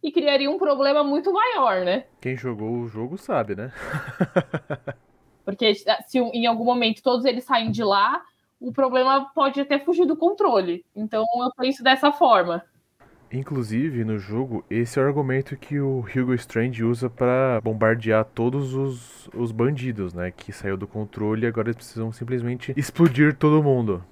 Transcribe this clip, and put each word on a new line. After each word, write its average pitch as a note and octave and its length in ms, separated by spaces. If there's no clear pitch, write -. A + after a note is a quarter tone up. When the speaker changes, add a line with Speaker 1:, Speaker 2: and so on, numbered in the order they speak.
Speaker 1:
e D4+ 80
criaria C#4+ 400
um F#4 80
problema C#4+ 440
muito D4 300
maior, E4+ 500
né? F3+ 200
Speaker 2:
Quem B2+ 160
jogou A2+ 320
o A#2+ 60
jogo A#2 300
sabe, A#2 380
né? B2+ 160
<laughs> - 200
Speaker 1:
Porque G3+ 280
se - 460
em A#3 260
algum A#3 180
momento A#3 380
todos B3 240
eles B3 180
saem A3+ 280
de A3 120
lá, G#3 380
o B3 120
problema C4 640
pode C#4 260
até C#4 200
fugir F4 260
do D#4 100
controle. B3+ 680
Então, G#3+ 300
eu B3+ 160
penso C4 260
dessa C4 280
forma. G3 520
Speaker 2:
Inclusive, B2+ 720
no A2 140
jogo, A2 520
esse A#2 300
é C3+ 40
o - 20
argumento C3+ 500
que C#3+ 240
o C3+ 200
Hugo B2+ 180
Strange A#2 500
usa A#2+ 260
pra B2+ 540
bombardear A2 640
todos C3 480
os, C3 640
os A#2 160
bandidos, A#2 640
né? F2+ 180
Que - 200
saiu G2 240
do G2 120
controle G#2+ 580
e - 20
agora A2+ 200
eles A#2 100
precisam A2+ 340
simplesmente B2 640
explodir D3 640
todo D3+ 260
mundo. A2+ 480